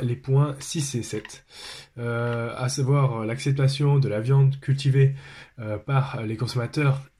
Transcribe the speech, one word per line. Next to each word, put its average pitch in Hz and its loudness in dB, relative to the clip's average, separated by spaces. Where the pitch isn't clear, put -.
les 120 -2
points 139 2
six 143 -4
et 113 -4
sept, - -10
euh, 117 -4
à 127 -2
savoir, 131 2
euh, 107 -2
l'acceptation 139 2
de 113 4
la 104 0
viande 135 4
cultivée, 135 4
euh, 107 -4
par 131 -2
les 110 -4
consommateurs 123 -2